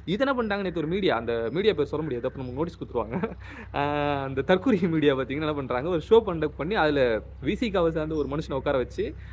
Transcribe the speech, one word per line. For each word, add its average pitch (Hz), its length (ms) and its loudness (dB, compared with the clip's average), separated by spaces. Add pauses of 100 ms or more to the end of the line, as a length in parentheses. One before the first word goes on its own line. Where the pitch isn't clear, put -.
இது 214 220 0
என்ன 277 60 0 (180)
நாங்க 202 120 -2
நேத்து 170 180 -4
ஒரு 151 80 -2
மீடியா, 175 280 2
அந்த 117 360 -2
மீடியா 196 220 2
பேர் 147 120 0
சொல்ல 151 160 -4
முடியாது, 127 240 -4
அப்புறம் 131 200 -6
நமக்கு 123 140 -6
நோட்டீஸ் 170 180 -4
குடுத்துருவாங்க. 113 380 -4 (340)
<laughs> - 260 -10
ஆ, 143 60 0 (400)
அந்த 135 240 -2
தற்கூரி 185 420 4
மீடியா 147 260 4
பாத்தீங்கன்னா 135 340 -2
என்ன 151 60 0
பண்றாங்க, 131 340 -2
ஒரு 170 220 0
ஷோ 220 160 10
கண்டக்ட் 156 300 -2
பண்ணி, 165 180 -2
அதுல 139 480 4 (200)
வி 131 100 0
சி 233 180 0
காவை 170 220 2
சார்ந்த 156 220 -2
ஒரு 147 140 0
மனுஷனை 147 260 -4
உட்கார 139 220 0
வச்சு, 185 380 -2 (180)